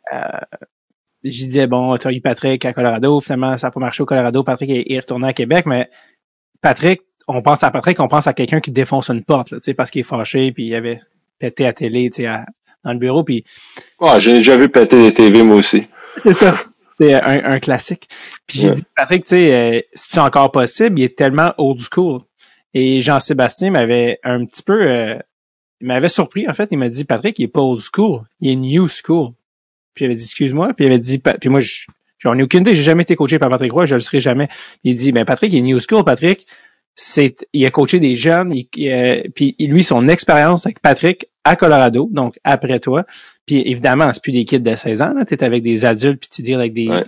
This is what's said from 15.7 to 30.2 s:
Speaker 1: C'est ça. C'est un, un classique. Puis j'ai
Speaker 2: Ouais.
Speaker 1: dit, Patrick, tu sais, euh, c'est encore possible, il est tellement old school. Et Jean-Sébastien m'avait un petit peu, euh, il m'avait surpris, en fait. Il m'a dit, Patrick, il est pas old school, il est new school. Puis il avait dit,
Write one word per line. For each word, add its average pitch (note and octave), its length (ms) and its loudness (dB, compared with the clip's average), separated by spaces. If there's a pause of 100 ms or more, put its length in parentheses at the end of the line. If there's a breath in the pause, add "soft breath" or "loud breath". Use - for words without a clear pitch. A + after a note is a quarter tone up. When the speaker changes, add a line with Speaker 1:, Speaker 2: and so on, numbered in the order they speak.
Speaker 1:
C'est G3 160 4
ça. F3+ 220 4 (440)
C'est D3 140 6
un, C3+ 380 0
un C3 80 0
classique. - 500 -6 (380 loud breath)
Puis C3+ 120 -8
j'ai G2+ 100 2
Speaker 2:
Ouais. G2 60 2
Speaker 1:
dit, D3+ 80 -8 (120)
Patrick, F3 300 0
tu F3+ 100 0
sais, E3+ 200 6
euh, A#2 260 0 (120)
c'est - 260 -6
encore C#3+ 320 2
possible, D#3+ 480 0
il B2+ 40 2
est B2 140 -2
tellement D3 400 0
old C3+ 240 -2
school. D3+ 400 -4 (520)
Et C3 280 0
Jean-Sébastien C#3 680 0
m'avait A#2+ 520 0
un B2 220 -4
petit - 180 -16
peu, G#3 180 0
euh, A#2 340 -2 (640)
il B2 80 -12
m'avait C3 220 0
surpris, G3 400 -4
en D#3 40 -6
fait. G#3 180 -6
Il D#3 80 -4
m'a B2 100 -2
dit, C3+ 160 -8
Patrick, C3 340 -4
il B2+ 40 -2
est A2 40 -4
pas - 140 -2
old B2+ 200 -2
school, F#3+ 400 -2 (180)
il C3+ 120 -2
est C3 40 0
new C#3+ 320 0
school. D#3 420 -2 (640)
Puis C#3 120 -6
il - 20 -2
avait A#2+ 80 -2
dit, A2+ 80 -12